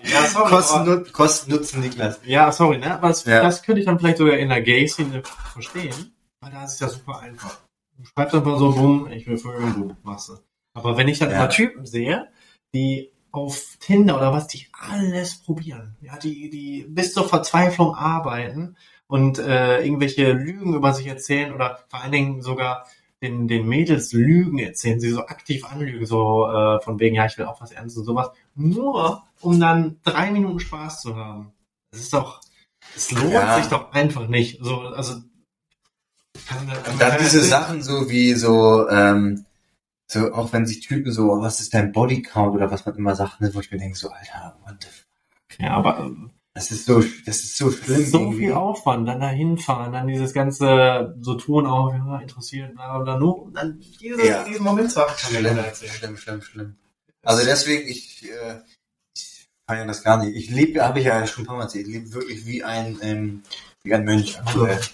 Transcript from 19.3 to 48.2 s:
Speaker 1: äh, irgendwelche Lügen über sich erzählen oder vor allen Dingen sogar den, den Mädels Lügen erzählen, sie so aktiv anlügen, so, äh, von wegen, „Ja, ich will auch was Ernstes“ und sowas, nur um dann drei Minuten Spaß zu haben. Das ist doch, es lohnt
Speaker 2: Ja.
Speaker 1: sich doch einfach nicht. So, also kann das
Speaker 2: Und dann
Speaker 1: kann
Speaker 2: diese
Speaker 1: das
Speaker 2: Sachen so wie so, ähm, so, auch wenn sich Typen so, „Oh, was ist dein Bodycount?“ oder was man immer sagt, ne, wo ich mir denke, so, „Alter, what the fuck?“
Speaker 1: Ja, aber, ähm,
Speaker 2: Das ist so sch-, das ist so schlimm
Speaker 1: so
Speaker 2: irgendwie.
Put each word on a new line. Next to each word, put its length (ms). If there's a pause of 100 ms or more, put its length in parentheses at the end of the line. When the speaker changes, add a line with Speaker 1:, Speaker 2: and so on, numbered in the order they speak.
Speaker 1:
äh, 440
irgendwelche 480
Lügen 420
über 200
sich 140
erzählen 460
oder 260 (100)
vor 120
allen 120
Dingen 280
sogar 440 (360)
den, 260
den 200
Mädels 440
Lügen 480
erzählen, 400
sie 120
so 160
aktiv 440
anlügen, 340
so, 460
äh, 300
von 180
wegen, 160
„Ja, 100
ich 120
will 80
auch 160
was 100
Ernstes“ 300
und 40
sowas, 260 (220)
nur 720 (160)
um 220
dann 420
drei 260
Minuten 300
Spaß 420
zu 140
haben. 380 (380)
Das 100
ist 120
doch, 280 (560)
es 140
lohnt 200
Speaker 2:
Ja. 240
Speaker 1:
sich 120
doch 260
einfach 340
nicht. 340
So, 200
also 400 (1300)
kann 200
das 100 (120)
Speaker 2:
Und 120
dann 100
Speaker 1:
kann 80
Speaker 2:
diese 200
Speaker 1:
das 100
Speaker 2:
Sachen 340
so 260
wie 240
so, 560
ähm, 560 (680)
so, 220
auch 200
wenn 120
sich 160
Typen 300
so, 200
„Oh, 100
was 180
ist 140
dein 180
Bodycount?“ 640
oder 160
was 140
man 100
immer 200
sagt, 260
ne, 120
wo 60
ich 120
mir 60
denke, 200
so, 120
„Alter, 560
what 160
the 60
fuck?“ 720
Speaker 1:
Ja, 160
aber, 240
ähm, 320 (240)
Speaker 2:
Das 140
ist 160
so 140
sch-, 260
das 120
ist 200
so 140
schlimm 340
Speaker 1:
so 140
Speaker 2:
irgendwie. 260